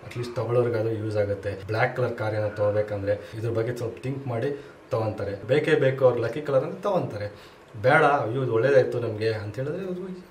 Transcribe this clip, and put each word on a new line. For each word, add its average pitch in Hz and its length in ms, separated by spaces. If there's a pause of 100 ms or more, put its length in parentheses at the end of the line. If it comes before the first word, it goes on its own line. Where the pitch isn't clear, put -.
ಅಟ್ಲೀಸ್ಟ್ - 320
ತಗೊಳ್ಳೋರಿಗಾದ್ರೂ 113 640
ಯೂಸ್ 107 220
ಆಗುತ್ತೆ. 101 280 (180)
ಬ್ಲ್ಯಾಕ್ 117 260
ಕಲರ್ 123 240
ಕಾರ್ 107 200
ಏನೋ 104 200
ತೊಗೋಬೇಕಂದ್ರೆ 104 560 (240)
ಇದ್ರ 113 180
ಬಗ್ಗೆ 120 220
ಸ್ವಲ್ಪ 117 260
ಥಿಂಕ್ 131 160 (100)
ಮಾಡಿ 117 180 (440)
ತೊಗೊಂತಾರೆ. 101 400 (180)
ಬೇಕೇ 151 240 (100)
ಬೇಕು, 131 220
ಅವ್ರು 120 180
ಲಕ್ಕಿ 147 220
ಕಲರ್ 135 200
ಅಂದ್ರೆ 185 200
ತೊಗೊಂತಾರೆ. 104 400 (600)
ಬೇಡ, 156 140 (220)
ಅಯ್ಯೋ 120 220
ಇದು 113 120
ಒಳ್ಳೇದಾಯ್ತು 127 400 (100)
ನಮಗೆ 107 220 (120)
ಅಂತ 104 180
ಹೇಳಿದ್ರೆ 160 320
ಅದು 180 100 (280)